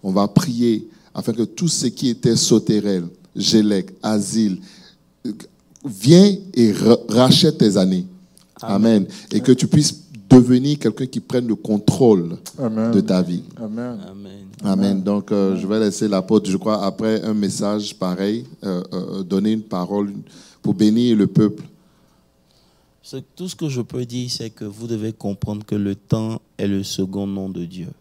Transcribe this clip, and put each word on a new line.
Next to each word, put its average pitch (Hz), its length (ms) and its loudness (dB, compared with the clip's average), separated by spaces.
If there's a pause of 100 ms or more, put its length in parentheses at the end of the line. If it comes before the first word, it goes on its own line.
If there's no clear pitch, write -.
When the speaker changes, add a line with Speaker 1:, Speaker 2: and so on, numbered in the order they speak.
Speaker 1:
On 95 60 -4
va 101 160 2
prier 117 600 0 (240)
afin 101 180 -6
que 113 120 -2
tout 160 260 -4
ce - 180 -4
qui 123 220 -2
était 117 260 0
sauterelle, 104 720 0 (300)
gélec, 104 540 2 (120)
asile, 104 560 -2 (1300)
viens 156 500 6 (180)
et 117 180 4
ra-, 101 260 4 (120)
rachète 127 480 4
tes 104 200 4
années. 92 280 2 (560)
Speaker 2:
Amen. 107 420 2
Speaker 1:
Amen. - 40 -6 (240)
Et 107 100 -2
que 131 100 2
tu - 160 4
puisses - 360 0 (260)
devenir 127 500 6
quelqu'un 120 260 -2
qui 120 140 -8
prenne 123 280 -4
le 110 80 0
contrôle 104 840 2 (200)
Speaker 3:
Amen. 113 340 -4
Speaker 1:
de 98 100 2
ta 92 200 0
vie. 87 220 -4 (140)
Speaker 3:
Amen. 117 500 -10
Speaker 2:
Amen. - 20 -
Speaker 1:
Amen. 98 260 -18 (280)
Speaker 3:
Amen. 98 400 0
Speaker 1:
Donc, 101 280 -2
euh, 98 200 2
Speaker 3:
Amen. 90 100 -2
Speaker 1:
je 95 60 -6
vais 107 120 0
laisser 107 280 0
l'apôtre, 95 420 2
je 92 80 0
crois, 101 260 -2
après 110 400 -2
un 110 100 -4
message 104 640 -4
pareil, 98 500 -4 (180)
euh, 92 200 -6 (100)
euh, 92 300 -8
donner 98 280 0
une 110 120 -2
parole 101 500 -4 (480)
pour 101 120 -2
bénir 110 440 2
le 98 100 4
peuple. - 360 0 (1400)
Speaker 2:
C'est, 135 220 -16 (120)
tout 180 140 -10
ce - 60 -12
que 165 120 -6
je 127 140 -4
peux 123 240 -6
dire, 123 260 -8
c'est 113 180 -8
que - 140 -14
vous 107 240 -12
devez 110 240 -4
comprendre 104 540 -8
que 104 100 -4
le 101 200 -2
temps 110 460 -4 (160)
est 101 100 -4
le 98 160 -2
second 98 440 -6
nom 98 220 -8
de 87 160 -8
Dieu. 85 240 -14 (120)